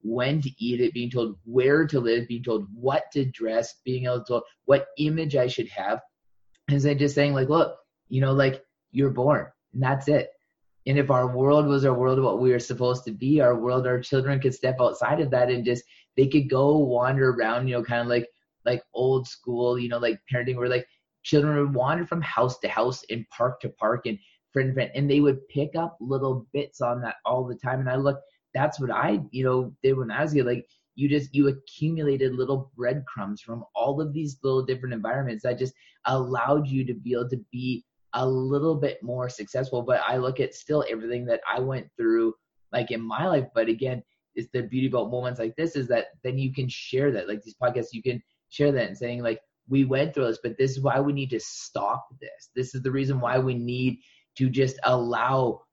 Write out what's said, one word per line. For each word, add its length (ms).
when 360
to 180
eat 220
it, 120
being 180
told 340
where 420
to 140
live, 260
being 160
told 320
what 380
to 120
dress, 600
being 200
able 200
to 180
what 240
image 380
I 100
should 220
have." 320
And 120
then 180
just 160
saying, 200
like, 140
"Look, 300
you 120
know, 120
like, 320
you're 200
born 360
and 100
that's 260
it." 220
And 120
if 120
our 260
world 300
was 180
our 100
world, 260
what 200
we 120
are 60
supposed 460
to 80
be, 280
our 160
world, 300
our 140
children 400
could 140
step 260
outside 400
of 100
that 180
and 160
just, 200
they 100
could 240
go 280
wander 520
around, 380
you 80
know, 80
kind 160
of 80
like, 200
like 180
old 360
school, 500
you 100
know, 100
like 220
parenting, 240
where, 120
like, 200
children 340
would 180
wander 300
from 160
house 380
to 100
house 420
and 200
park 300
to 80
park 380
and 120
friend 180
to 40
friend, 220
and 120
they 120
would 260
pick 300
up 240
little 520
bits 280
on 200
that 140
all 220
the 80
time. 240
And 100
I 60
look, 260
that's 260
what 100
I, 300
you 140
know, 380
did 140
when 140
I 120
was 100
a 40
kid. 100
Like, 200
you 140
just, 260
you 140
accumulated 880
little 420
breadcrumbs 640
from 240
all 260
of 120
these 300
little 220
different 300
environments 480
that 160
just 160
allowed 640
you 180
to 100
be 180
able 180
to 100
be 340
a 140
little 480
bit 280
more 280
successful. 520
But 240
I 120
look 200
at 160
still 340
everything 380
that 140
I 100
went 360
through, 380
like, 180
in 100
my 260
life. 280
But 140
again, 340
it's 180
the 100
beauty 240
about 240
moments 300
like 160
this 200
is 120
that 180
then 140
you 140
can 160
share 440
that, 160
like, 140
these 180
podcasts, 320
you 100
can 200
share 220
that 160
and 80
saying, 260
like, 180
"We 160
went 280
through 140
this, 160
but 160
this 140
is 80
why 200
we 140
need 160
to 100
stop 640
this. 340
This 200
is 80
the 100
reason 260
why 200
we 160
need 460
to 140
just 340
allow, 800